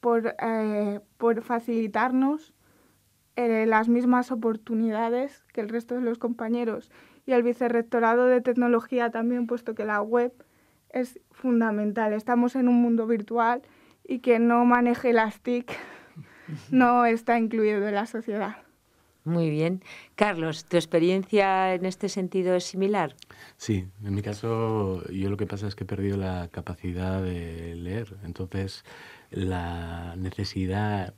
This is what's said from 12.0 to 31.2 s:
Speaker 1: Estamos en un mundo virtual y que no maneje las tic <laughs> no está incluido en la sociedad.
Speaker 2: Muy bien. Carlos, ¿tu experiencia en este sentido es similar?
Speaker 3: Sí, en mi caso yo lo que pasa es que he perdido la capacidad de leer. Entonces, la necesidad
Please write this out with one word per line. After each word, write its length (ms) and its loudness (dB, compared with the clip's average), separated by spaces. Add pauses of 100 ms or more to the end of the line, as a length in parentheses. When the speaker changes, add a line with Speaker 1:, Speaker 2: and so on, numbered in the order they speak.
Speaker 1:
Estamos 440 0
en 120 4
un 140 6
mundo 240 2
virtual 560 0 (400)
y 160 -6
que 220 4
no 240 6
maneje 480 4
las 280 2
tic 300 -4 (480)
<laughs> 520 -14
no 340 6
está 340 2
incluido 480 2
en 80 -2
la 120 0
sociedad. 500 -6 (680)
Speaker 2:
Muy 280 0
bien. 340 -2 (320)
Carlos, 480 -2
¿tu 140 0
experiencia 960 2
en 100 -4
este 240 -4
sentido 460 -2
es 100 0
similar? 500 -2 (440)
Speaker 3:
Sí, 280 -2 (160)
en 120 -4
mi 80 -2
caso 880 -2
yo 180 -4
lo 80 -2
que 100 -4
pasa 220 -8
es 80 -10
que 80 -10
he 20 -14
perdido 300 -4
la 340 -4
capacidad 720 -6
de 540 -8
leer. 480 -8
Entonces, 600 -8 (460)
la 840 -6
necesidad 1000 -4